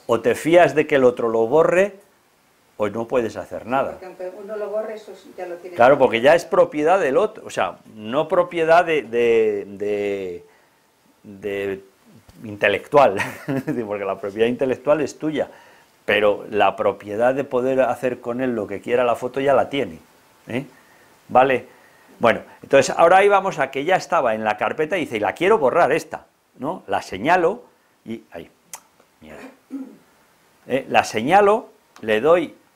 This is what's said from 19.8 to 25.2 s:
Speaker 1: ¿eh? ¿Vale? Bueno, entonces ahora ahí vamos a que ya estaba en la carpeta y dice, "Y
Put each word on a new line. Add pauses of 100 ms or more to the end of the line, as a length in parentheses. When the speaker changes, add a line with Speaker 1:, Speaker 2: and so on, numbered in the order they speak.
Speaker 1:
¿eh? (640)
¿Vale? (520)
Bueno, (200)
entonces
ahora
ahí
vamos
a
que
ya
estaba
en
la
carpeta
y
dice,
"Y